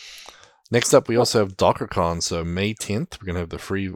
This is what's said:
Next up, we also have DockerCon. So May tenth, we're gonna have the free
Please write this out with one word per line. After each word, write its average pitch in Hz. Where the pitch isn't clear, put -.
Next 120
up, 135
we 117
also 120
have 95
DockerCon. 87
So 85
May 92
tenth, 110
we're 95
gonna 90
have 85
the 80
free 95